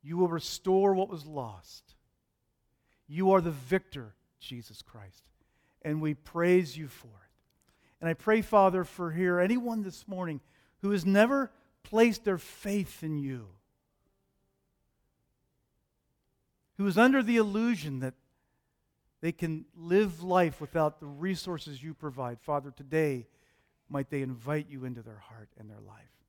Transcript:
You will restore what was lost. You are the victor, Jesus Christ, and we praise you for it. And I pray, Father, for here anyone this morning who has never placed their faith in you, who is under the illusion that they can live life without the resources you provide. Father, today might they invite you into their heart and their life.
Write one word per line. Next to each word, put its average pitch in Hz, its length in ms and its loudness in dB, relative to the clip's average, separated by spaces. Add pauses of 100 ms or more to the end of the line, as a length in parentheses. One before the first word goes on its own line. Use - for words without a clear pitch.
You 156 140 -8
will 180 120 4
restore 190 640 2
what 190 140 0
was 156 180 -12
lost. 120 680 -12 (1120)
You 185 240 4
are 190 80 8
the 170 100 -2
victor, 135 640 -4 (240)
Jesus 117 440 -16
Christ, 101 420 -20 (580)
and 156 180 -4
we 151 140 0
praise 170 640 2
you 156 120 -12
for - 200 -20
it. - 920 -20
And - 80 -2
I 165 60 0
pray, 214 260 2
Father, 190 440 4
for 175 260 -8
here 180 300 2
anyone 226 420 0
this 185 240 -12
morning 175 340 -6 (420)
who 196 80 0
has 190 140 0
never 233 460 4 (320)
placed 226 420 4
their 190 140 0
faith - 640 -6
in 156 160 -4
you, 131 300 -8 (3250)
who 196 80 -2
is 180 100 0
under 254 260 6
the 233 140 0
illusion 208 640 0
that 131 140 -6 (1040)
they 165 120 -4
can 160 320 -6 (120)
live 170 460 0
life 180 380 2
without 156 400 -2
the 151 60 -16
resources 156 760 -8
you 156 120 -14
provide. 127 460 -10
Father, 143 300 -4
today 139 560 -2 (640)
might 139 200 -4
they 139 140 -4
invite 131 480 -6
you 131 140 -12
into 120 180 -10
their 107 160 -20
heart 110 300 -20 (100)
and 107 100 -18
their 104 120 -20
life. 104 280 -20 (200)